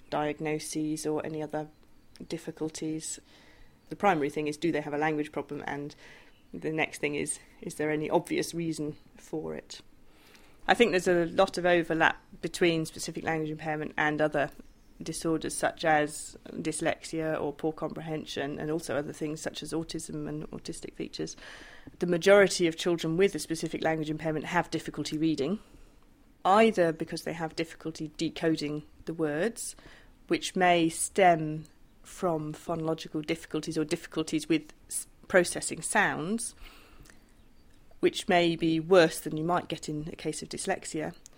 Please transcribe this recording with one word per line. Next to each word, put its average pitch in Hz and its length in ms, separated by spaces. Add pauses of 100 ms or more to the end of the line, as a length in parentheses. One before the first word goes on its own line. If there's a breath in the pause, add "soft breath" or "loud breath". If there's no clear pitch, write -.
diagnoses 151 960
or 151 200
any 156 160
other 151 260 (600)
difficulties. 160 880 (720 soft breath)
The 156 60
primary 160 340
thing 151 160
is, 147 100
do 170 160
they 147 100
have 147 120
a 147 60
language 151 320
problem? 147 340
And 143 300 (580 soft breath)
the 160 180
next 156 300
thing 147 140
is, 151 240 (200)
is 175 140
there 151 160
any 156 180
obvious 156 460
reason 160 440 (200)
for 156 380
it? - 260 (840 soft breath)
I 185 80
think 233 160
there's 180 160
a 175 180
lot 190 320
of 175 80
overlap 165 560 (220)
between 165 420
specific - 380
language 156 260
impairment 151 480
and 151 240
other 151 300 (500)
disorders 160 560
such - 260
as 151 540 (160)
dyslexia 160 880
or 147 100
poor 156 200
comprehension, 156 880
and 151 100
also 156 260
other 147 160
things 156 300
such - 220
as 147 100
autism 156 560
and 151 220
autistic - 420
features. - 420 (640 loud breath)
The - 80
majority 180 600
of 160 100
children 165 400
with 196 160
a 156 60
specific - 440
language 156 280
impairment 156 340
have 175 240
difficulty 156 480
reading, 156 400 (880 soft breath)
either 190 460
because 160 320
they 156 100
have 165 220
difficulty 160 640
decoding 151 640 (220)
the 165 100
words, 165 600 (520 soft breath)
which - 280
may 175 340
stem 160 760 (380)
from 156 500
phonological 160 680
difficulties 160 540
or 156 80
difficulties 160 640
with 156 240 (140)
s-, - 180 (220)
processing - 520
sounds, 170 760 (1400 soft breath)
which - 280
may 175 280
be 160 240
worse 160 400
than 156 180
you 156 60
might 170 240
get - 200
in 151 240
a - 40
case - 260
of 156 80
dyslexia. 165 640 (240 soft breath)